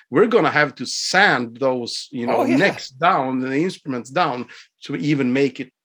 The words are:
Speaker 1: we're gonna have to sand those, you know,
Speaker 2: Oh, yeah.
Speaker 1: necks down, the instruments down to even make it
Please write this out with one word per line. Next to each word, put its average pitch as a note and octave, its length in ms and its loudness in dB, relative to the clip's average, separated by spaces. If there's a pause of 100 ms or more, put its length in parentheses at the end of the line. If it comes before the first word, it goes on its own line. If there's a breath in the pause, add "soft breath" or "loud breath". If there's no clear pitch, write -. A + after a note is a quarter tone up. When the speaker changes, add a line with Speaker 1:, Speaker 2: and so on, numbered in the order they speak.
(120)
Speaker 1:
we're G#3 160 4
gonna G3+ 240 4
have D3 240 2
to B2 100 -10
sand B2+ 760 0
those, B2+ 520 -4
you A#3+ 160 -6
know, - 100 0
Speaker 2:
Oh, C#4 80 2
yeah. B3+ 120 2
Speaker 1:
necks - 320 0
down, C3 500 0
the C3 180 -4
instruments C3+ 540 -4
down C3+ 360 -2 (360 loud breath)
to C#3 120 -8
even C#3 380 0
make C#3 260 0
it B2+ 120 -12 (140)